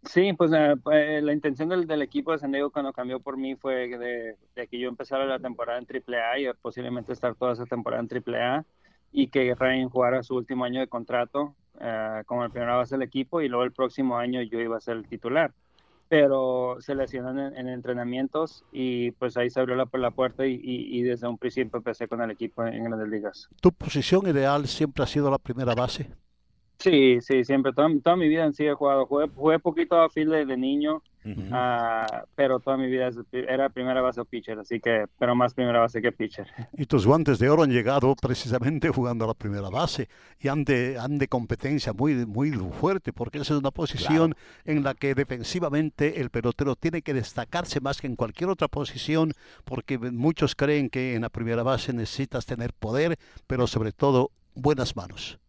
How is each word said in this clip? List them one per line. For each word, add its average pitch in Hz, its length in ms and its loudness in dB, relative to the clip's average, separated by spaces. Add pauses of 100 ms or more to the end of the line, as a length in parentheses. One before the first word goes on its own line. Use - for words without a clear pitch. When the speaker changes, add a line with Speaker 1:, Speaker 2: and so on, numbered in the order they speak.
Speaker 1:
Sí, 185 300 2
pues, 160 200 4
ah, 151 200 6 (180)
eh, 151 300 4
la 147 100 0
intención 147 380 -2
del, 180 160 0
del 156 160 0
equipo 143 300 -2
de 160 80 0
San 139 120 -6
Diego 139 200 0
cuando 139 200 -4
cambió 127 280 -6
por 131 180 -8
mí 135 180 -4
fue 127 320 -4
de, 120 480 -8 (200)
de 120 120 -8
que 123 120 -10
yo 123 100 -2
empezara 135 360 -4
la 135 120 -2
temporada 120 400 -6
en 123 80 -10
triple 123 340 -6
A 117 200 -2
y 139 80 -2 (120)
posiblemente 123 540 -8
estar 120 220 -4
toda 127 180 -2
esa 117 140 -6
temporada 120 340 -4
en 117 60 -6
triple 120 340 -4
A 131 240 -2 (460)
y 139 160 2
que 127 260 2
Ryan 131 360 0
jugara 123 340 2
su 127 120 -6
último 127 300 -4
año 123 140 -4
de 131 80 -2
contrato, 123 680 -4 (260)
ah, 110 460 -6
como 120 180 -4
el 117 60 -4
primera 120 280 0
base 123 180 0
del 135 80 0
equipo 135 380 -4
y 147 60 0
luego 123 160 0
el 127 100 -2
próximo 127 440 0
año 123 240 -2
yo 117 180 -4
iba 117 160 -2
a 110 60 -6
ser 117 160 -6
el 107 100 -12
titular. 131 440 -2 (580)
Pero 131 720 4
se 143 140 -6
lesionó 131 340 -6
en, 139 260 -6
en 127 120 -10
entrenamientos 127 1040 -4
y, 123 400 -2
pues, 123 260 -4
ahí 120 140 0
se 131 80 -2
abrió 127 160 0
la, 127 180 0
la 127 160 0
puerta 131 380 0
y, 127 80 0
y, 123 440 -6
y 120 40 0
desde 120 240 -2
un 117 100 -6
principio 123 400 -4
empecé 113 300 -6
con 117 160 -4
el 113 80 -4
equipo 117 340 -6
en 113 200 -6
Grandes 110 220 -4
Ligas. 107 420 -8 (120)
Speaker 2:
¿Tu 180 100 8
posición 185 560 0
ideal 143 400 2
siempre 143 360 -2
ha 123 40 0
sido 143 220 2
la 135 80 2
primera 120 380 -2
base? 127 340 -4 (680)
Speaker 1:
Sí, 135 420 8
sí, 131 240 2
siempre, 135 280 2
toda, 147 160 4 (140)
toda 170 120 6
mi 175 120 2
vida 160 160 4
en 151 120 2
sí 151 100 0
he 147 80 2
jugado. 139 320 2
Jugué, 143 300 0
jugué 160 240 4
poquito 170 380 0
outfield 160 340 4
de, 156 160 2
de 131 100 -2
niño, 147 460 0 (200)
Speaker 3:
Ujú. 104 280 -8
Speaker 1:
ah, 117 720 0 (100)
pero 131 260 2
toda 135 160 0
mi 131 120 -2
vida 127 220 0
es, 117 80 -10 (140)
era 127 380 0
primera 127 320 -2
base 127 180 0
o 117 60 -4
pitcher, 113 320 -8
así 110 220 -6
que, 110 260 2 (140)
pero 123 160 2
más 123 180 2
primera 120 260 2
base 117 220 2
que 117 100 2
pitcher. 107 360 -8 (260)
Speaker 2:
Y 143 140 -4
tus 113 180 4
guantes 143 320 6
de 127 140 4
oro 160 100 6
han 147 80 6
llegado 127 460 4
precisamente 127 760 -2
jugando 120 360 0
a - 20 -2
la 113 80 -2
primera 101 340 -6
base 131 400 -2 (300)
y - 80 -2
han 143 160 0
de, 131 360 2
han 139 200 -4
de 139 80 0
competencia 123 680 -2
muy, 123 320 0
muy 113 260 -2
fuerte, 127 600 -2
porque 120 240 -8
esa 147 160 -2
es 147 60 2
una 139 100 -2
posición 160 640 2
Speaker 3:
Claro. - 40 -10 (280)
Speaker 2:
en 151 180 0
la 135 120 -2
que 139 180 -2
defensivamente 147 1080 -2
el 127 120 -4
pelotero 120 440 0
tiene 165 280 -4
que 151 100 -4
destacarse 139 680 -4
más 135 220 -4
que 147 60 -6
en 123 80 -4
cualquier 123 340 -2
otra 180 200 0
posición, 147 640 0 (320)
porque 127 340 -4
muchos 123 560 0
creen 143 340 2
que 127 240 -2
en 120 80 -2
la 113 80 -4
primera 117 320 -2
base 127 320 0
necesitas 120 540 -6
tener 117 260 -6
poder, 147 460 0 (260)
pero 123 220 2
sobre 110 240 0
todo 135 400 4 (240)
buenas 131 400 0
manos. - 420 -12 (120)